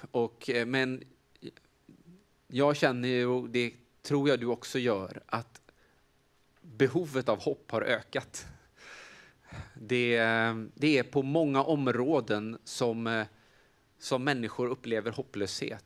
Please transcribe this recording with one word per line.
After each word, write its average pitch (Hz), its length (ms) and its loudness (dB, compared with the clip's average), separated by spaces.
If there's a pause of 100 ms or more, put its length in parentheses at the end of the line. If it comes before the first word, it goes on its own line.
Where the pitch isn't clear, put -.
(100)
Och, - 400 -2
eh, 120 160 0
men 131 360 0 (1400)
jag 143 300 4
känner 123 320 2
ju, 123 180 2
och 123 240 0
det 120 240 0 (280)
tror 143 260 0
jag 127 120 4
du 117 60 -4
också 123 320 -2
gör, 98 480 -2
att - 340 -6 (1000)
behovet 131 680 0
av 107 120 2
hopp - 300 -6
har 113 120 0
ökat. - 640 -4 (1300)
Det, 120 420 0
eh, 113 380 4 (200)
det 147 240 4
är 123 40 4
på 135 200 0
många 143 400 2
områden 123 1000 0
som, 117 420 -2
eh, 113 200 0 (720)
som 127 260 -2
människor 123 420 -2
upplever 113 440 -4
hopplöshet, - 760 -6